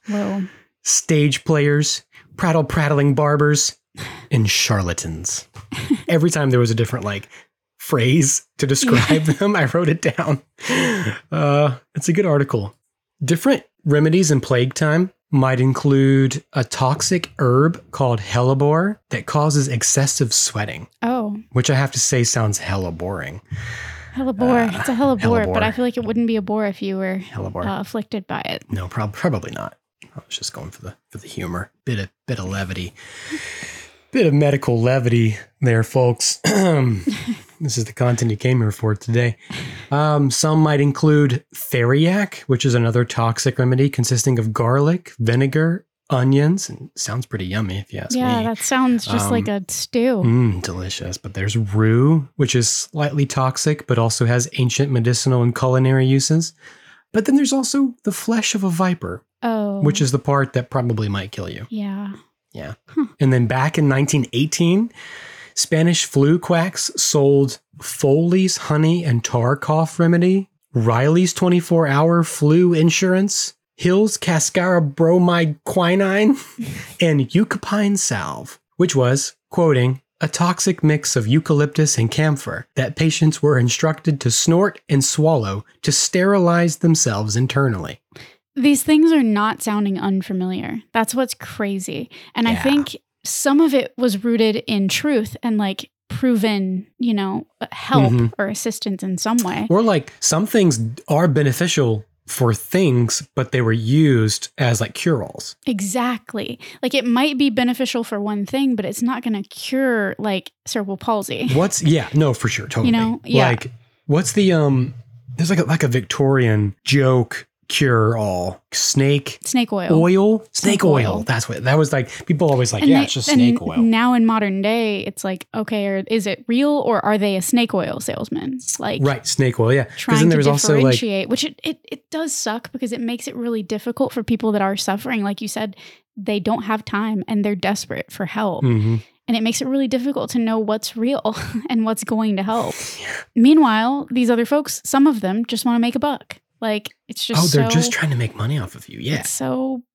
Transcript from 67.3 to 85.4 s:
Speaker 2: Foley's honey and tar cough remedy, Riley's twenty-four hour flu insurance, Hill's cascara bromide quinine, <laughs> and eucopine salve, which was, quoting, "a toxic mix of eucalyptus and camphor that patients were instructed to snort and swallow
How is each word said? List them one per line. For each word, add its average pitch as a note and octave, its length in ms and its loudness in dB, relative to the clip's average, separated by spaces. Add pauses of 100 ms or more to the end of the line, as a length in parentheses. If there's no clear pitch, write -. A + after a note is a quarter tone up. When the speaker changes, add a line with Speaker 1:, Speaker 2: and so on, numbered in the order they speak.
Speaker 2:
Foley's F3 720 2
honey D#3+ 480 2
and A#2+ 180 0
tar B2 340 0
cough D#3 440 -2
remedy, F3 480 2 (240)
Riley's C3+ 640 2
twenty-four F3 520 2
hour D#3+ 380 4
flu E3+ 480 4
insurance, F#3 840 2 (220)
Hill's G3 400 2
cascara F3+ 640 0
bromide E3 840 2
quinine, G3 720 2 (320)
<laughs> - 320 -14
and D3 340 0
eucopine G3+ 640 0
salve, - 600 -8 (180)
which F3 200 0
was, C3 380 0 (160)
quoting, C3 500 2 (200)
"a D#3 80 -2
toxic F3 540 -2
mix D3+ 320 2
of A#2 140 0
eucalyptus D3 720 2
and A2+ 120 0
camphor D3+ 640 -2
that C3 220 -2
patients D#3 460 2
were D3 160 4
instructed D3+ 640 0
to A#2+ 100 0
snort F3 580 2
and C#3 160 2
swallow A#2 600 0 (180)